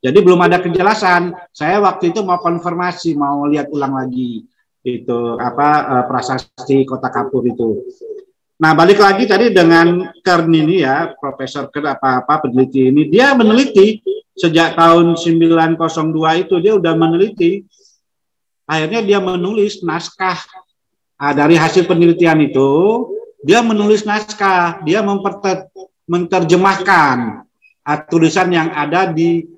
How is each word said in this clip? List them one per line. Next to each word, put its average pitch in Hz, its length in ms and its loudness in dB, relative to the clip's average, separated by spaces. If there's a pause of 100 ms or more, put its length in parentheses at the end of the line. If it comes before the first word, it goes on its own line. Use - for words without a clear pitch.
Jadi 131 160 4
belum 175 240 4
ada 175 160 2
kejelasan. 180 720 0 (240)
Saya 175 240 -2
waktu 185 320 0
itu 220 80 -4
mau 185 160 -2
konfirmasi, 170 800 -4
mau 143 320 -4
lihat 143 240 -4
ulang 139 240 -4
lagi 123 480 -8 (400)
itu 120 560 -6
apa, 123 280 -2 (200)
eh, 127 160 0
prasasti 131 800 -4
Kota 131 240 -8
Kapur 127 400 -4
itu. 113 320 -4 (760)
Nah, 156 160 2
balik 170 280 4
lagi 196 240 4
tadi 214 280 2
dengan 170 520 4 (160)
Kern 175 280 0
ini 165 320 2
ya, 143 360 -2
Profesor 135 520 -10
Kern 147 240 -6
apa-apa 131 540 -2
peneliti 131 420 4
ini, 147 220 2
dia 254 260 4
meneliti 220 640 4 (320)
sejak 165 460 0
tahun 170 380 4
sembilan 165 600 2
kosong 160 380 -4
dua 160 260 0
itu 185 220 -2
dia 208 160 2
udah 165 160 0
meneliti. 175 720 0 (1040)
Akhirnya 160 320 -4
dia 202 180 0
menulis 190 640 -4
naskah. 170 560 -6 (760)
Ah, 143 160 -2
dari 147 240 4
hasil 165 320 2
penelitian 165 560 2
itu, 135 240 0 (720)
dia 208 240 2
menulis 208 400 0
naskah, 190 800 -2
dia 175 160 0
memperter-, 190 680 -4 (360)
menerjemahkan, 175 1400 0 (360)
ah, 147 140 -4 (100)
tulisan 170 440 0
yang 165 200 0
ada 156 360 -2
di 165 360 -2 (140)